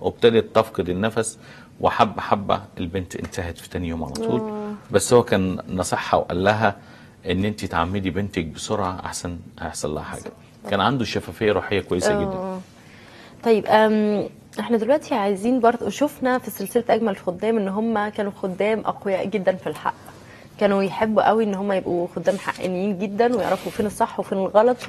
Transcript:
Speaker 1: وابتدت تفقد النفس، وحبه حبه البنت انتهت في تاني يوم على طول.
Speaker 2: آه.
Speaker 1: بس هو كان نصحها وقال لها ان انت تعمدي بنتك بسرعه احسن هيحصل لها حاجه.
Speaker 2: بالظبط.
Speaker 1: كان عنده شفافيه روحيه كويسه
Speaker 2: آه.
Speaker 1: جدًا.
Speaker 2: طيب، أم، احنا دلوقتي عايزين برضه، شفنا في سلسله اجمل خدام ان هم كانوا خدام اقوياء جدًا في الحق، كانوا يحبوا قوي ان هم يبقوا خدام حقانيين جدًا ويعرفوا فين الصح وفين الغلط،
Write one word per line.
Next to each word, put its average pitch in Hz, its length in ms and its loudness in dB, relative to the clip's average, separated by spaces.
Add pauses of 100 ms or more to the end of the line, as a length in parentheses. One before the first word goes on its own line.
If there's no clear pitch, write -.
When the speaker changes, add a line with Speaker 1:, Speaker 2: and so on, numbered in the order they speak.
Speaker 1:
وابتدت 110 540 4
تفقد 95 340 2
النفس، 110 480 -2 (440)
وحبه 95 400 2
حبه 98 400 0 (160)
البنت 92 380 -6
انتهت 85 420 -8
في - 120 -18
تاني 90 180 -6
يوم 82 160 -4
على 73 100 -8
طول. 220 260 0
Speaker 2:
آه. 214 320 -6 (200)
Speaker 1:
بس 104 220 2
هو 120 100 8
كان 92 340 2 (120)
نصحها - 480 0
وقال 87 260 0
لها 107 320 4 (560)
ان 92 140 2
انت 104 200 -4
تعمدي 92 440 -2
بنتك 92 360 -4
بسرعه 92 600 -4
احسن 87 320 -8 (220)
هيحصل 80 340 -6
لها 76 100 -6
حاجه. - 180 -12
Speaker 2:
بالظبط. - 480 -16
Speaker 1:
كان 98 120 2
عنده 120 240 2
شفافيه 104 460 -2
روحيه 95 300 0
كويسه 92 320 0
Speaker 2:
آه. 208 80 0
Speaker 1:
جدًا. 185 400 -6 (840)
Speaker 2:
طيب، 226 220 4
أم، 214 640 4 (300)
احنا 220 180 0
دلوقتي 277 380 0
عايزين 208 440 2
برضه، 233 300 2
شفنا 254 480 0
في 247 140 -6
سلسله 214 380 -2
اجمل 214 280 2
خدام 202 400 -2
ان 196 100 0
هم 208 420 -2
كانوا 208 220 -4 (100)
خدام 202 380 0
اقوياء - 460 -2
جدًا 190 300 0
في - 120 -10
الحق، - 260 -6 (680)
كانوا 196 240 4
يحبوا 202 440 2
قوي 220 160 4
ان 202 120 0
هم 202 160 -2
يبقوا 175 440 0
خدام 190 220 0
حقانيين 185 600 -4
جدًا 220 360 0
ويعرفوا 185 360 -2
فين 214 140 -2
الصح 208 340 -2
وفين 196 180 -4
الغلط، 214 400 4 (120)